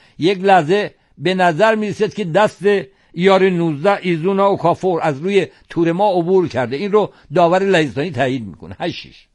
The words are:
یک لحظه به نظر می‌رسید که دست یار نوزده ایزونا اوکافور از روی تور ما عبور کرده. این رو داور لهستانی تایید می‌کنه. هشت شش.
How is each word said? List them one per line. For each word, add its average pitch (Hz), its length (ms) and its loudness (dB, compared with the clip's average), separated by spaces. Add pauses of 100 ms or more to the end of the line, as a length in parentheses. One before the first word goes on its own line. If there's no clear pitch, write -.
(180)
یک 180 200 0
لحظه 185 560 2 (240)
به 175 160 -2
نظر 185 400 2
می‌رسید 208 400 -4
که 208 100 -6
دست 180 380 0 (520)
یار 190 340 4
نوزده 170 540 0
ایزونا 185 440 0
اوکافور 170 560 0
از 147 160 -2
روی 185 280 -2 (220)
تور 165 240 0
ما 196 200 0
عبور 180 360 0
کرده. 123 280 -4
این 190 160 -6
رو 208 200 2 (220)
داور 175 280 2
لهستانی 160 480 0
تایید 131 360 -4
می‌کنه. 82 320 -16
هشت 160 300 -10
شش. - 260 -20